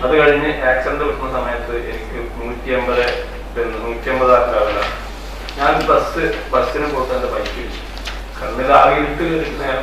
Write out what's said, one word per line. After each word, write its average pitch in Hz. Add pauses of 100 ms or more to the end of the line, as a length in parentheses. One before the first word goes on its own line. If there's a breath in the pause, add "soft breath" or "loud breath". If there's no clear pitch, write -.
അത് -
കഴിഞ്ഞ് 147 (200)
ആക്സിഡന്റ് 139
പറ്റുന്ന 135
സമയത്ത് 120 (160)
എനിക്ക് - (200)
നൂറ്റി 120
എൺപത്, 123 (480)
പിന്നെ 117
നൂറ്റി 117
എൺപത് 127
ആ - (140)
ലെവലാണ്. - (680)
ഞാൻ 143 (160)
ബസ്, - (300)
ബസ്സിന് 147
പോയിട്ട് 127
എന്റെ 123
ബൈക്ക് -
ഇടിച്ചു. - (580)
കണ്ണിൽ - (100)
ആകെ -
ഇരുട്ട് 151
കയറിയിട്ട് 156
നേരെ 135